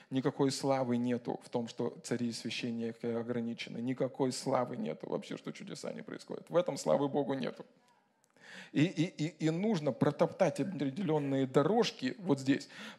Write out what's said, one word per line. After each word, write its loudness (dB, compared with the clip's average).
Никакой 2
славы 2
нету -2
в -20
том, -2
что -4
цари -2
и -2
священники -4
ограничены. -4
Никакой 0
славы 0
нету -4
вообще, -4
что -10
чудеса -10
не -10
происходят. -12
В -4
этом 2
славы 4
Богу 0
нету. -4
И, 6
и, 2
и, -2
и 6
нужно 2
протоптать 2
определенные 0
дорожки 2
вот 2
здесь, 2